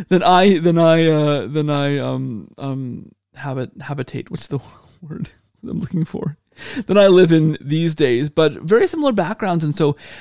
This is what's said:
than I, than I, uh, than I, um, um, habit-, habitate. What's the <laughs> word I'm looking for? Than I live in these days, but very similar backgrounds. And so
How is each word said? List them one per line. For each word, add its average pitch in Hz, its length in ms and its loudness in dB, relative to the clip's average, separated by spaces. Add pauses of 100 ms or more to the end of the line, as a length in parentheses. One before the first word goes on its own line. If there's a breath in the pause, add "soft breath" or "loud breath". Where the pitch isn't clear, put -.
than 185 140 2
I, 185 360 4
than 170 180 2
I, 165 300 4
uh, 147 400 0
than 147 220 -2
I, 143 300 -2
um, 131 580 -6
um, 135 540 -10 (240)
habit-, 135 460 -10
habitate. 135 500 -10
What's - 160 -12
the 139 120 -6 (220)
<laughs> - 200 -20
word - 280 -12 (340)
I'm - 160 -8
looking 165 260 -4
for? - 320 -8 (500 loud breath)
Than 190 100 2
I 202 100 8
live 180 260 6
in 156 260 2
these 156 360 -2
days, 135 340 0
but 156 240 0
very 214 340 0
similar 302 240 -2
backgrounds. 180 540 -2
And 147 100 -2
so 147 220 0 (240 loud breath)